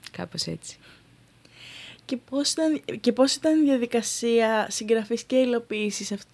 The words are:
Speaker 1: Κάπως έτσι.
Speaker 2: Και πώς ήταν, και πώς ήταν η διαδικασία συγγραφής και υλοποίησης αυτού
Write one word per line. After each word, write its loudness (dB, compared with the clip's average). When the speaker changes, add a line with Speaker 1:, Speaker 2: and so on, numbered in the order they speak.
Speaker 1:
Κάπως -8
έτσι. -12
Speaker 2:
Και -6
πώς 0
ήταν, 0
και 2
πώς 4
ήταν 2
η 6
διαδικασία 2
συγγραφής -2
και -2
υλοποίησης 0
αυτού -8